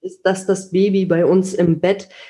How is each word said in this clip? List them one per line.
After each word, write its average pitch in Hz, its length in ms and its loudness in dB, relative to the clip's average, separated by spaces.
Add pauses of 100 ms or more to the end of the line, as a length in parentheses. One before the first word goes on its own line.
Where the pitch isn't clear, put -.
ist, - 220 -14
dass 190 240 -2
das 190 240 -4
Baby 190 340 2
bei 170 220 0
uns 185 260 2
im 165 280 0
Bett 196 280 -2 (220)